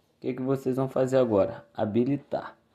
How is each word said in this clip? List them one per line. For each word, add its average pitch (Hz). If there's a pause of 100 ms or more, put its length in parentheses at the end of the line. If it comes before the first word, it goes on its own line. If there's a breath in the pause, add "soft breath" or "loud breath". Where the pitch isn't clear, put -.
(220)
que 131
que 127
vocês 131
vão 135
fazer 131
agora? 107
Habilitar, 120 (180)